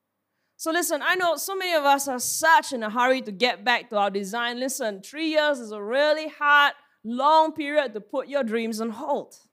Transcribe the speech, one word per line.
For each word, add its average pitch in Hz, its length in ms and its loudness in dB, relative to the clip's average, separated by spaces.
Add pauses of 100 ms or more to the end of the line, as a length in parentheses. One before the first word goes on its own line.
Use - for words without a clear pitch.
(580)
So 320 140 -2
listen, 320 300 0
I 330 140 0
know 349 220 0
so 392 180 -6
many 370 180 -2
of 294 120 2
us 277 220 4
are 254 120 -4
such 311 540 2
in 233 100 -6
a 214 60 -6
hurry 254 320 2
to 214 100 -12
get 202 320 -2
back 233 260 0
to 214 80 -4
our 202 120 2
design. 226 500 -4
Listen, 247 420 -6
three 311 280 -6
years 302 300 0
is 220 120 -12
a 214 100 -10
really 294 460 0
hard, 294 460 4 (300)
long 302 500 4
period 294 400 -2
to 214 80 -10
put 240 260 -6
your 277 160 -2
dreams 226 380 -4
on 226 80 -4
hold. 240 480 -6 (160)